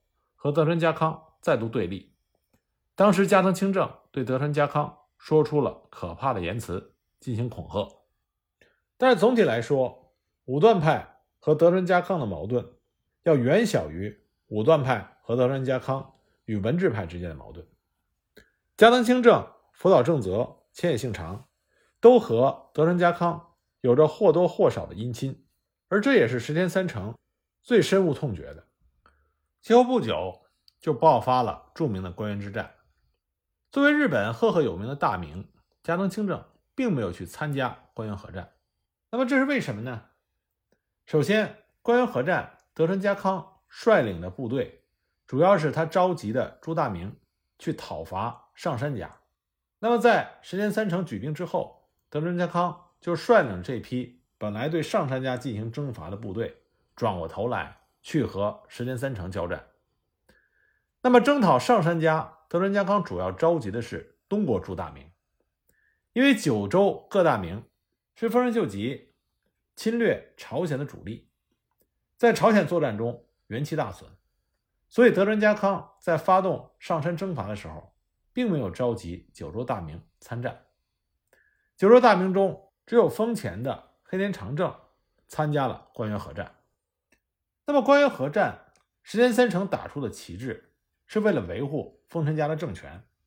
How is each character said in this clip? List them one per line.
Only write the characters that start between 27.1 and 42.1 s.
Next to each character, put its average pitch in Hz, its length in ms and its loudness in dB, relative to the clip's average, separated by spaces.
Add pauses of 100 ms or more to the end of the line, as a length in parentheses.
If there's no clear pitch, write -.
最 226 180 4
深 190 240 2
恶 147 80 0
痛 131 180 -6
绝 71 220 -12
的。 - 140 -20 (920)
其 - 140 2
后 247 80 8
不 247 180 2
久 92 460 -6 (320)
就 156 160 -2
爆 131 260 4
发 127 220 2
了 - 320 -6
著 - 140 -4
名 95 160 -6
的 90 80 -10
关 104 180 -8
原 101 80 -6
之 101 140 -12
战。 101 240 -10 (960)
作 277 100 0
为 285 100 6
日 294 140 2
本 113 260 0
赫 208 200 0
赫 165 100 2
有 95 140 -2
名 98 100 -8
的 135 80 -8
大 143 240 -2
名， 85 300 -12 (340)
加 165 140 -4
藤 190 120 -2
清 202 200 -6
正 165 160 -6 (320)
并 240 180 0
没 127 80 -2
有 95 80 -4
去 - 160 -12
参 151 260 -8
加 127 400 -6
关 113 140 -10
原 104 100 -8
合 - 140 -18
战。 87 220 -14 (580)
那 233 80 -4
么 262 80 0
这 269 100 0
是 262 80 4
为 269 160 0
什 139 140 -6
么 107 80 -10
呢？ 120 220 -12 (1040)
首 156 140 2
先， 202 440 0 (180)
关 240 160 4
原 247 80 2
合 - 160 -4